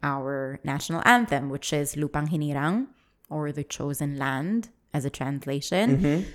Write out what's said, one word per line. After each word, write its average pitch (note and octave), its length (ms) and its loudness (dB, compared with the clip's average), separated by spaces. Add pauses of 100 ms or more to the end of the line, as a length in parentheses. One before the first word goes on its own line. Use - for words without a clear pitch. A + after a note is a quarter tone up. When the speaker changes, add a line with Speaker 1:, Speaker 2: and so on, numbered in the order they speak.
Speaker 1:
our C#3 640 -2
national C#3 420 -2
anthem, G#3+ 440 4
which C#3 220 -4
is D3 240 0
Lupang D3 380 -2
Hinirang, D3+ 540 0 (420)
or D3+ 220 -4
The D3 120 -6
Chosen C#3+ 540 -4
Land C#3 520 -2 (240)
as C#3 120 0
a C#3 40 0
translation. C#3 880 0
Speaker 2:
Mm-hmm. D#3+ 240 4 (120)